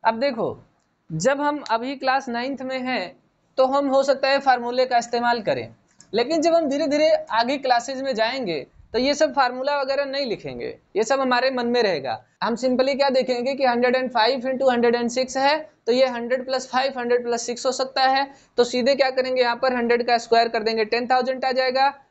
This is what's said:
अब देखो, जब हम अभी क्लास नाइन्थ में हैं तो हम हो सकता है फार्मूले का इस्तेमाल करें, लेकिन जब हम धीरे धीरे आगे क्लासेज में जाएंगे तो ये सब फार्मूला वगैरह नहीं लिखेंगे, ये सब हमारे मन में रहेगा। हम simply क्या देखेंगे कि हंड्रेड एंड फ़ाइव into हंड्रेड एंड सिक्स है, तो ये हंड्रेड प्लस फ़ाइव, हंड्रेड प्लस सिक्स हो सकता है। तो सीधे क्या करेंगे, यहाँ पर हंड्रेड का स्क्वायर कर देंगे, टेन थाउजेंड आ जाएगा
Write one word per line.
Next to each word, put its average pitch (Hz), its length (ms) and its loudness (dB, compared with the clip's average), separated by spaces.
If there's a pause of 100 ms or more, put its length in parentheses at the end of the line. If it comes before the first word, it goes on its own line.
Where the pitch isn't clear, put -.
अब 226 160 0
देखो, 226 380 -2 (520)
जब 226 300 0
हम 294 300 -2
अभी 247 260 -4
क्लास 262 340 -2
नाइन्थ 247 320 -6
में 262 180 -6
हैं 247 360 -6 (420)
तो 262 100 6
हम 277 200 0
हो 269 160 2
सकता 269 240 0
है 277 140 4
फार्मूले 247 440 2
का 254 120 0
इस्तेमाल 240 440 -2
करें, 127 320 -4 (380)
लेकिन 262 300 0
जब 330 120 4
हम 330 140 2
धीरे 285 180 -2
धीरे 302 220 2 (240)
आगे 240 260 0
क्लासेज 254 440 -2
में 269 120 -4
जाएंगे 220 520 -2 (260)
तो 220 60 -2
ये 285 160 2
सब 302 200 2
फार्मूला 262 460 0
वगैरह 277 240 -2
नहीं 277 220 -4
लिखेंगे, 131 400 -8 (300)
ये 202 80 2
सब 269 160 0
हमारे 254 300 2
मन 247 160 -4
में 240 160 0
रहेगा। 135 420 -2 (180)
हम 220 140 -2
simply 254 400 0
क्या 277 140 2
देखेंगे 247 440 -2
कि 269 100 -4
हंड्रेड 240 320 2
एंड 254 140 -2
फ़ाइव 240 320 0
into 262 280 0
हंड्रेड 240 240 2
एंड 240 160 -2
सिक्स 254 260 -4
है, 277 220 2 (280)
तो 226 60 2
ये 254 160 4
हंड्रेड 240 380 -4
प्लस 262 240 -4
फ़ाइव, 262 280 -2
हंड्रेड 240 260 2
प्लस 233 180 -2
सिक्स 240 240 -6
हो 254 60 0
सकता 262 320 -2
है। 269 220 2 (320)
तो 240 60 6
सीधे 247 300 2
क्या 262 160 2
करेंगे, 254 320 0
यहाँ 240 140 2
पर 254 180 2
हंड्रेड 240 320 2
का 240 120 4
स्क्वायर 233 300 4
कर 226 140 -2
देंगे, 220 240 0
टेन 233 200 -2
थाउजेंड 254 380 0
आ 262 80 0
जाएगा 262 400 2 (180)